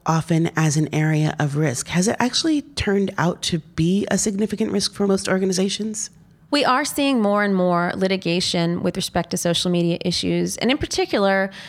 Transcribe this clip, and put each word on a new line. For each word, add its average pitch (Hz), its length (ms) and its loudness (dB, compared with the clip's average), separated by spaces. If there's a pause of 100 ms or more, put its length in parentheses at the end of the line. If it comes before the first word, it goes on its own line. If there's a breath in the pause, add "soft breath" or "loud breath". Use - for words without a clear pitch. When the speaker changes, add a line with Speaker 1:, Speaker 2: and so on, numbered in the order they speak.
Speaker 1:
often 165 500 2
as 156 220 2
an 156 160 0
area 156 460 2
of 143 180 -2
risk. 147 300 -2
Has 180 200 0
it 233 120 0
actually 294 420 0
turned 196 560 -2
out 170 240 0
to - 160 -2
be 180 540 0
a 196 80 2
significant 208 520 -2
risk 196 220 -2
for 202 140 0
most 196 200 0
organizations? 190 840 -2 (400)
Speaker 2:
We 294 120 2
are 269 220 2
seeing 277 340 0
more 208 240 2
and 202 120 2
more 175 400 2
litigation 180 880 0
with 180 120 -2
respect 175 360 -4
to 185 60 0
social 175 340 0
media 175 300 2
issues. 175 560 0
And 220 120 -2
in 277 80 2
particular, 196 720 0 (200 loud breath)